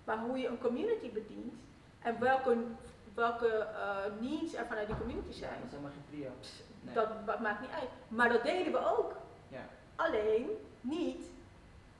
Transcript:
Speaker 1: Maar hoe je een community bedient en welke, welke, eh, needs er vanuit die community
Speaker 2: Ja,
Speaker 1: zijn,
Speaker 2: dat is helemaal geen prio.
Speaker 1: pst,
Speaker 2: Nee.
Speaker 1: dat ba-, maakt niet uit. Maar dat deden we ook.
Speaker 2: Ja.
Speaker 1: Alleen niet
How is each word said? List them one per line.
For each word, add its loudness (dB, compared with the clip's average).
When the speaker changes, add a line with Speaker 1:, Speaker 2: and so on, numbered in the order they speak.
Speaker 1:
Maar -2
hoe -2
je 0
een -2
community 0
bedient -8
en -2
welke, 6
welke, 4
eh, 2
needs -2
er -2
vanuit -2
die -2
community -4
Speaker 2:
Ja, -10
Speaker 1:
zijn, -6
Speaker 2:
dat -8
is -10
helemaal -8
geen -12
prio. -6
Speaker 1:
pst, -14
Speaker 2:
Nee. -10
Speaker 1:
dat 0
ba-, -2
maakt 0
niet -8
uit. -4
Maar 6
dat 6
deden 2
we 4
ook. 0
Speaker 2:
Ja. -10
Speaker 1:
Alleen 4
niet 0